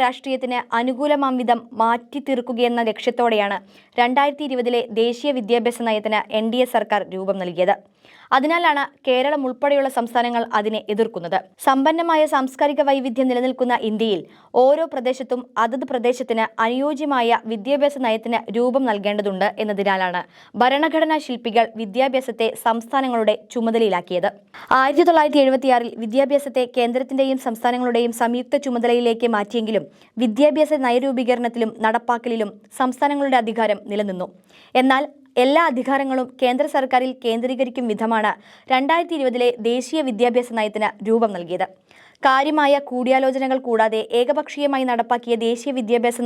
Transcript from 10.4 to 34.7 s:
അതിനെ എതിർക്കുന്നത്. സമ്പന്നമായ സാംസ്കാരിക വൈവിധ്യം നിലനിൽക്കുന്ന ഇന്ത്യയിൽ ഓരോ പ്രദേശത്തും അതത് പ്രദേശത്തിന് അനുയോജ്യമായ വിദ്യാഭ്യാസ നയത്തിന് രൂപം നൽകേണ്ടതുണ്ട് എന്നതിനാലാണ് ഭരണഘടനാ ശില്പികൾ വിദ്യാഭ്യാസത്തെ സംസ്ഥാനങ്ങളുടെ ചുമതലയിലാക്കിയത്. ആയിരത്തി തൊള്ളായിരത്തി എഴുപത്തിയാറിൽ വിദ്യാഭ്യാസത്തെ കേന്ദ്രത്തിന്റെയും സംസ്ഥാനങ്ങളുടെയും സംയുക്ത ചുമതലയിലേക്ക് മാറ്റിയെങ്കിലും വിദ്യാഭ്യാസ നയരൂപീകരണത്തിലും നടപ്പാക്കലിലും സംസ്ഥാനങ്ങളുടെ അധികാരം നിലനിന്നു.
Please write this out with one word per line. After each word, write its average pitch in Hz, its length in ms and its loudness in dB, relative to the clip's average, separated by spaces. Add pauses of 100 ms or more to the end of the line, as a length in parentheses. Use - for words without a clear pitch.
അതിനെ 214 220 -2 (140)
എതിർക്കുന്നത്. 196 440 -2 (280)
സമ്പന്നമായ 311 560 2 (120)
സാംസ്കാരിക 277 540 0
വൈവിധ്യം 262 440 0
നിലനിൽക്കുന്ന 247 440 0 (140)
ഇന്ത്യയിൽ 214 320 -2 (400)
ഓരോ 294 220 4 (100)
പ്രദേശത്തും 254 480 -4 (220)
അതത് 254 260 -2
പ്രദേശത്തിന് 240 560 -2 (200)
അനുയോജ്യമായ 262 720 0 (120)
വിദ്യാഭ്യാസ 269 540 0
നയത്തിന് 226 340 -2 (180)
രൂപം 247 320 0
നൽകേണ്ടതുണ്ട് 202 580 -2 (160)
എന്നതിനാലാണ് 190 580 -2 (400)
ഭരണഘടനാ 311 640 2
ശില്പികൾ 233 420 0 (140)
വിദ്യാഭ്യാസത്തെ 240 640 -2 (160)
സംസ്ഥാനങ്ങളുടെ 233 720 0 (180)
ചുമതലയിലാക്കിയത്. 202 760 0 (520)
ആയിരത്തി 285 280 4
തൊള്ളായിരത്തി 302 360 4
എഴുപത്തിയാറിൽ 254 460 2 (120)
വിദ്യാഭ്യാസത്തെ 269 600 0 (140)
കേന്ദ്രത്തിന്റെയും 262 720 0
സംസ്ഥാനങ്ങളുടെയും 240 720 0
സംയുക്ത 247 340 0 (100)
ചുമതലയിലേക്ക് 240 680 2
മാറ്റിയെങ്കിലും 208 500 -2 (380)
വിദ്യാഭ്യാസ 285 500 4 (140)
നയരൂപീകരണത്തിലും 240 840 0 (120)
നടപ്പാക്കലിലും 233 680 -2 (280)
സംസ്ഥാനങ്ങളുടെ 277 640 0
അധികാരം 214 380 -2 (120)
നിലനിന്നു. 196 360 -4 (520)